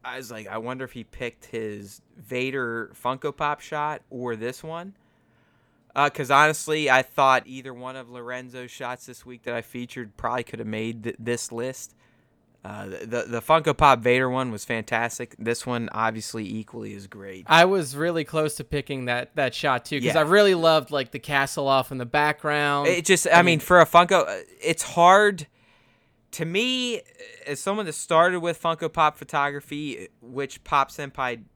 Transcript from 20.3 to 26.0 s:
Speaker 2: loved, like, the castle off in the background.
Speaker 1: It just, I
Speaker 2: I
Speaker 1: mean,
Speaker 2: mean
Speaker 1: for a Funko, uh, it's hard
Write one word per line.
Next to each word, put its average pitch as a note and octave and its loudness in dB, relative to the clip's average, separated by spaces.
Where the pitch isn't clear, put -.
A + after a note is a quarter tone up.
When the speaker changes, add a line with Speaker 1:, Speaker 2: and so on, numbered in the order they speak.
Speaker 2:
loved, D#3+ 2
like, C3+ -4
the C#3 -10
castle C#3 -2
off C3+ 2
in C3+ -8
the B2 -6
background. D3 0
Speaker 1:
It F3 -2
just, F#3 4
I D3 4
Speaker 2:
I E3 8
Speaker 1:
mean, F3 8
Speaker 2:
mean E3 4
Speaker 1:
for F3+ 8
a D#3 10
Funko, F3 6
uh, F#2+ -8
it's D#3+ 0
hard F#3 6